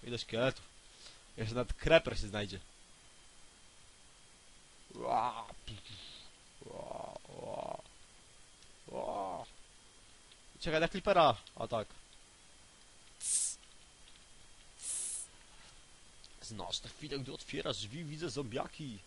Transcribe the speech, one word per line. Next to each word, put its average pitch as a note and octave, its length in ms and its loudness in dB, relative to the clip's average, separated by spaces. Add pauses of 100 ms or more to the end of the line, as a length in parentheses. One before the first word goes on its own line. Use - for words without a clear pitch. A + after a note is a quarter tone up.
Ile A#2+ 140 -2
szkieletów. A#2+ 480 2 (720)
Jeszcze A2+ 180 0
nawet A#2+ 180 4
creeper D#3 460 8
się A2 80 2
znajdzie. G2 320 -2 (2250)
Ła, A#2+ 500 2 (200)
pff. G#2 160 -6 (840)
Ła, - 540 -6 (100)
ła. - 520 -4 (1040)
Ła. F#3 580 -2 (1120)
Czekaj D#3 220 4
na E3 60 6
creepera. F3 480 10 (200)
A A#2 120 -2
tak. A2 200 0 (4000)
Znasz F#2+ 380 -4
tę A#2 100 -8
chwilę, C#3 300 -6
gdy C3 140 -6
otwierasz C#3+ 440 -2
drzwi, G#2 260 -4
widzę D#3 260 -2
zombiaki. C3 760 -2